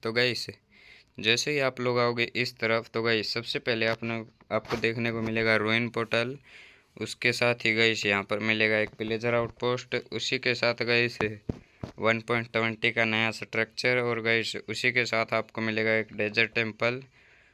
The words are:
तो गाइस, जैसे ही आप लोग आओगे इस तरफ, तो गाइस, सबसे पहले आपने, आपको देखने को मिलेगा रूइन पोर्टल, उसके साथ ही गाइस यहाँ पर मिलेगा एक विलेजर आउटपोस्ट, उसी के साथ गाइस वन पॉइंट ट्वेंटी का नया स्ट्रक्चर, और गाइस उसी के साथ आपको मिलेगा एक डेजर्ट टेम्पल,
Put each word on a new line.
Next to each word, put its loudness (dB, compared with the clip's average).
तो -2
गाइस, 0
जैसे 2
ही 0
आप 0
लोग 0
आओगे 2
इस -2
तरफ, 0
तो -2
गाइस, 0
सबसे -4
पहले 0
आपने, -2
आपको -2
देखने -2
को -4
मिलेगा 2
रूइन 2
पोर्टल, -2
उसके -2
साथ 0
ही 4
गाइस 4
यहाँ 2
पर -4
मिलेगा 2
एक 0
विलेजर -2
आउटपोस्ट, -2
उसी -2
के 0
साथ 0
गाइस 2
वन 2
पॉइंट -2
ट्वेंटी 0
का 2
नया 2
स्ट्रक्चर, -2
और 0
गाइस 0
उसी -2
के 2
साथ 0
आपको -2
मिलेगा 0
एक 0
डेजर्ट 0
टेम्पल, -2